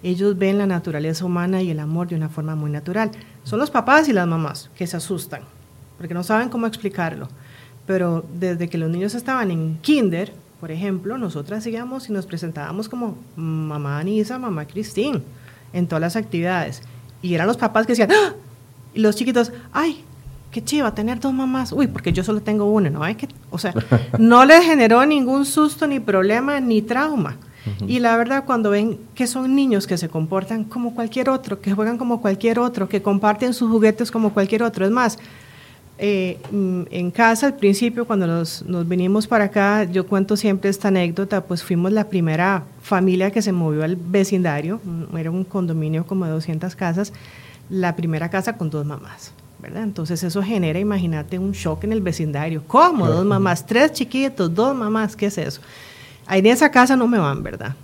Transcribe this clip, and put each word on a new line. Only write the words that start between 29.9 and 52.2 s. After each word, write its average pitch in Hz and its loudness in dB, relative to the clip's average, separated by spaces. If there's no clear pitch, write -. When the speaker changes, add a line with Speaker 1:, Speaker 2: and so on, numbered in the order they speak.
Speaker 1:
se 165 -4
comportan 190 -4
como 240 -6
cualquier 240 -4
otro, 254 -4
que 196 -2
juegan 220 -2
como 240 -2
cualquier 220 0
otro, 240 -2
que 196 -2
comparten 208 2
sus 226 0
juguetes 220 4
como 220 0
cualquier 214 0
otro. 202 0
Es 196 2
más, 233 2
eh, 190 -2
mm, 185 -2
en 175 -4
casa 226 4
al 269 0
principio, 233 2
cuando 196 0
nos, 165 -2
nos 175 -2
vinimos 185 2
para 214 2
acá, 202 2
yo 180 -2
cuento 196 0
siempre 196 0
esta 196 -2
anécdota, 190 0
pues 175 -4
fuimos 180 0
la 214 2
primera 170 0
familia 190 2
que 208 0
se 208 0
movió 156 0
al 175 0
vecindario, 180 0
mm, 170 -8
era 165 -4
un 185 -2
condominio 160 -2
como 190 -2
de 160 -4
doscientas 160 -4
casas, 190 -2
la 180 -2
primera 165 -2
casa 196 -2
con 160 -4
dos 147 -4
mamás, - -12
¿verdad? - -10
Entonces 175 -4
eso 180 -2
genera, 185 0
imagínate, 185 -2
un 190 -4
shock 160 -4
en 208 -2
el 220 0
vecindario. 156 -2